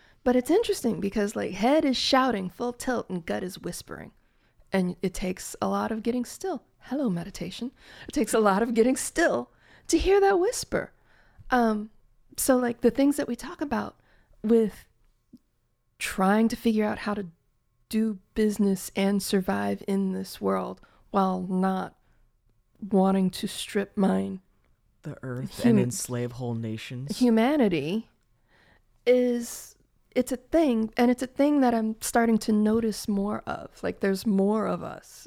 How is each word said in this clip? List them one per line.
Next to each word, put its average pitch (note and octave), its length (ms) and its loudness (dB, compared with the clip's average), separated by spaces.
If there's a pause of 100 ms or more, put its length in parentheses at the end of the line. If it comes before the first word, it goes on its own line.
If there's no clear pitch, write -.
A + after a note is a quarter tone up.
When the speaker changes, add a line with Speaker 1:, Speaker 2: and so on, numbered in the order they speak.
(240)
Speaker 1:
But B3 100 4
it's B3+ 160 2
interesting F4 480 0
because, G3+ 380 -2
like, F#3+ 160 -4
head C4 320 2
is C4 120 0
shouting A#3 540 0
full A#3+ 220 -6
tilt A#3+ 360 -6
and F3 160 -6
gut G3+ 200 -6
is F#3 160 -10
whispering. - 500 -12 (600)
And F3+ 300 0
it F3+ 120 -2
takes - 480 -6
a G3 60 0
lot G#3 240 -2
of A3 100 -8
getting A#3+ 220 -2
still. - 400 -8 (160)
Hello, C4+ 280 -4
meditation. F#3 640 -8 (380)
It - 40 -14
takes B3+ 220 0
a A3+ 60 4
lot G3+ 200 4
of A#3 140 0
getting B3 220 4
still B3 560 0 (340)
to E4 100 2
hear G4 240 4
that G4 200 4
whisper. - 500 -2 (600)
Um, A3 380 2 (460)
so, C4 200 4
like, A#3+ 240 -2
the A#3+ 100 4
things C#4 260 2
that C#4 120 -4
we A#3+ 80 -4
talk D#4 240 -12
about A3+ 400 -6 (420)
with A3 420 2 (1160)
trying G#3 480 2
to A#3 80 -8
figure G#3+ 280 0
out G#3+ 140 -4
how G#3 160 -4
to G3 140 -8 (600)
do A3 300 -2 (160)
business G#3 640 0
and G3 260 0
survive G3+ 640 -2
in G3 260 -2
this F#3+ 280 -10
world F#3+ 400 -4 (320)
while F#3 300 0
not F#3 520 -2 (960)
wanting F#3+ 400 4
to - 160 -8
strip - 500 -6
mine F#3+ 440 0 (600)
Speaker 2:
The D3 200 -10
earth C3 400 -8
Speaker 1:
hum-, A#3+ 80 6
Speaker 2:
and G#3+ 100 6
enslave A#2+ 520 -4
whole A#2+ 220 -6
nations. A2+ 640 -8
Speaker 1:
humanity A3 880 2 (1000)
is, B3 720 0 (380)
it's B3 180 0
a A#3+ 40 -4
thing, A#3+ 600 2
and B3 140 4
it's B3 120 0
a B3+ 40 -6
thing C#4+ 340 2
that A#3+ 140 4
I'm A3 260 0
starting A#3 380 2
to A3 140 -2
notice G#3+ 560 0
more G3+ 380 -2
of. - 360 -10
Like, F3+ 180 -4
there's G3 260 0
more G3+ 400 2
of F3 160 -4
us, - 440 -14